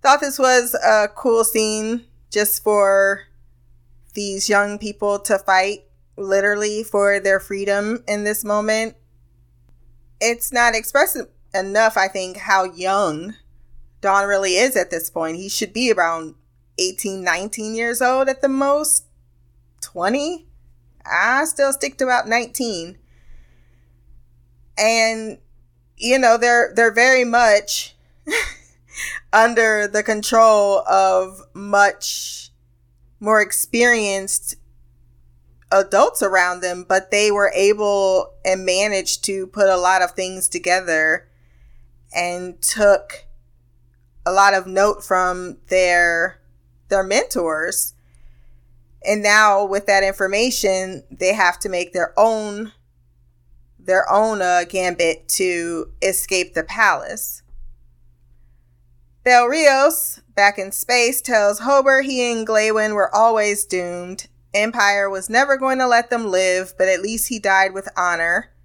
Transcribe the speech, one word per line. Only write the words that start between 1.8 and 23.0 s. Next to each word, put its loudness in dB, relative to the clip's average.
just -2
for 2
these -6
young 2
people -4
to -2
fight 0
literally -2
for 0
their 0
freedom -4
in -4
this -4
moment. -2
It's -2
not 2
expressive -2
enough, 0
I 2
think, -8
how 0
young -4
Dawn 2
really 0
is 2
at -2
this -6
point. -6
He -12
should -6
be 0
around -2
eighteen, -6
nineteen -6
years -4
old 0
at -6
the 0
most. -2
Twenty? -4
I 0
still -2
stick -8
to -2
about 0
nineteen. -4